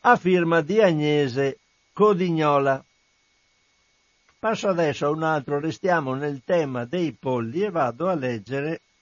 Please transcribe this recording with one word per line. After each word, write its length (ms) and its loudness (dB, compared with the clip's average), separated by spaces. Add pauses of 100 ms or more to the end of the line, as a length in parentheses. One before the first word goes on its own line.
A 160 6
firma 440 2
di 200 0
Agnese 760 2 (340)
Codignola. 920 2 (1500)
Passo 300 -2
adesso 380 0
a 40 2
un 120 -4
altro, 380 -2
restiamo 540 -2
nel 300 -6
tema 420 -2
dei 260 -4
polli 500 -4
e 80 -2
vado 380 -2
a 60 0
leggere 680 -6 (220)